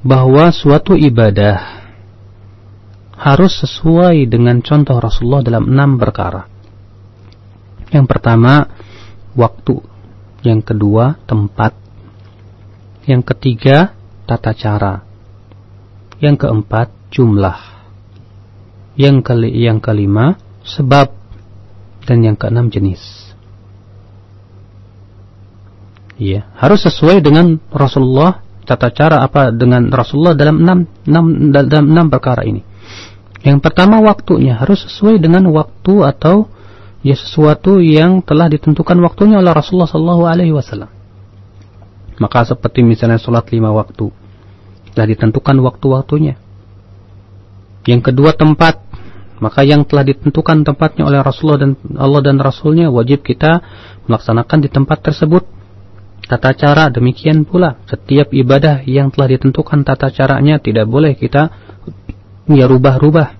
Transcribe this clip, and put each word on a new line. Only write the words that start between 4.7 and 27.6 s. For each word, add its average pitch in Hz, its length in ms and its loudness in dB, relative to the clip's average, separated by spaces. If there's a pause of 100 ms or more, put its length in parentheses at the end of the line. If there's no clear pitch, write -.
Rasulullah 120 400 -2
dalam 117 320 -2
enam 139 240 2
perkara. 98 480 -6 (1400)
Yang 139 240 2
pertama, 120 560 2 (640)
waktu. - 480 -4 (640)
Yang 110 240 0
kedua, 110 560 0
tempat. 107 480 -4 (1400)
Yang 127 140 2 (120)
ketiga, 135 600 0 (320)
tata 117 240 -6
cara. 101 420 -4 (1300)
Yang 147 240 0
keempat, 113 480 -4 (160)
jumlah. 101 500 0 (1400)
Yang 139 240 4
keli-, 117 320 -2
yang 117 240 0
kelima, 107 560 -2 (260)
sebab. 139 520 -2 (880)
Dan 120 180 0
yang 107 140 0
keenam, 113 340 -4
jenis. 92 320 -4 (3250)
Iya, 101 400 -6
harus 190 280 2
sesuai 175 360 2
dengan 160 480 4